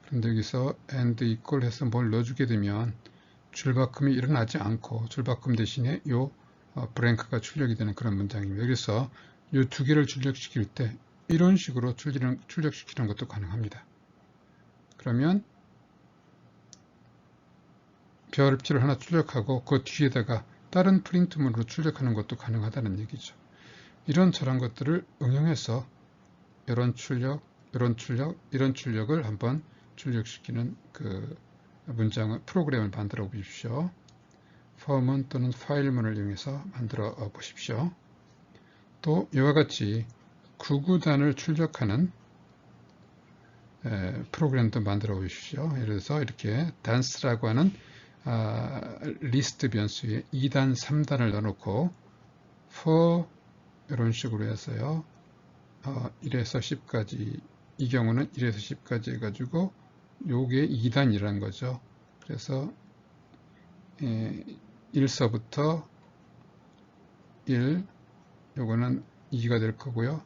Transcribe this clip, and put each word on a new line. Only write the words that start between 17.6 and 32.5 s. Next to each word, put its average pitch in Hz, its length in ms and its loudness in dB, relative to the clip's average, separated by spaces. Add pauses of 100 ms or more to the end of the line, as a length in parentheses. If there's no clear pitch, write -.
별표를 135 500 4
하나 139 160 4
출력하고 131 680 0
그 131 200 2
뒤에다가 120 600 0 (260)
다른 185 320 6
프린트문으로 147 640 2
출력하는 147 500 0
것도 107 220 -4
가능하다는 110 640 -2
얘기죠. - 340 -10 (720)
이런 175 260 4
저런 131 260 0
것들을 127 480 -2 (140)
응용해서 131 640 0 (800)
이런 120 280 2
출력, 131 480 -4 (320)
이런 123 220 2
출력, 131 420 -4 (120)
이런 131 240 2
출력을 127 520 0
한번 120 360 0 (340)
출력시키는 117 800 -4 (160)
그 101 440 -8 (500)
문장을, 110 600 0
프로그램을 131 440 0